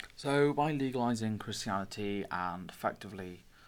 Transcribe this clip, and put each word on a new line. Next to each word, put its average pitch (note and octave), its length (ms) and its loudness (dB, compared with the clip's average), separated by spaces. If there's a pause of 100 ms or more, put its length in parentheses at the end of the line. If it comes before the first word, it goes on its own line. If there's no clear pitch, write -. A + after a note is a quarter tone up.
(140)
So C#3+ 380 6
by D3 200 2
legalizing A#2+ 640 2
Christianity G2+ 920 -2
and F2+ 380 -4
effectively F#2+ 760 -6 (240)